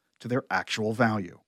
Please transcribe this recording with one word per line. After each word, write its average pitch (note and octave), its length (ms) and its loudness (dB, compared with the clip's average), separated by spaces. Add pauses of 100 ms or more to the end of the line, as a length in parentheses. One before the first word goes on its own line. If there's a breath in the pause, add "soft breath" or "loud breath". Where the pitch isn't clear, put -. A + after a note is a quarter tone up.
(220)
to - 60 -10
their B2 220 0
actual G#2+ 440 0
value. G#2+ 540 0